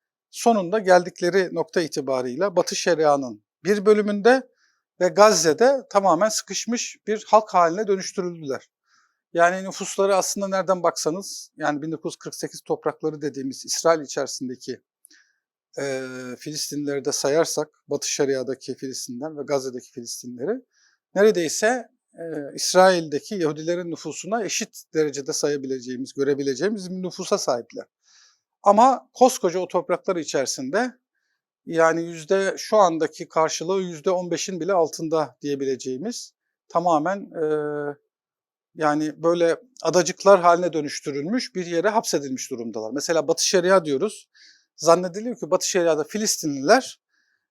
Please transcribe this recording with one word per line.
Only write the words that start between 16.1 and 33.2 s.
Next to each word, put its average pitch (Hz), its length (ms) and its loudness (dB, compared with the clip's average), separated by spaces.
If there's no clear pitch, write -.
Filistinlileri 143 640 -6
de 143 60 -2
sayarsak, 151 560 0
Batı 143 220 -4
Şeria'daki 131 640 -2
Filistinler 135 640 -10
ve 143 60 -8
Gazze'deki 131 480 -4
Filistinleri 123 720 -8
neredeyse, 214 720 2
eee, 156 380 -10
İsrail'deki 175 800 2
Yahudilerin 170 560 -2
nüfusuna 170 540 -6
eşit - 380 -8
derecede 147 400 -2
sayabileceğimiz, 131 800 -4
görebileceğimiz 143 760 -2
bir 185 140 -8
nüfusa 185 340 -4
sahipler. 127 480 -4
Ama 226 500 4
koskoca 196 460 2
o 180 80 -4
topraklar 180 480 -2
içerisinde, 151 760 -4
yani 165 380 2
yüzde, 170 540 -2
şu - 200 -2
andaki 165 520 2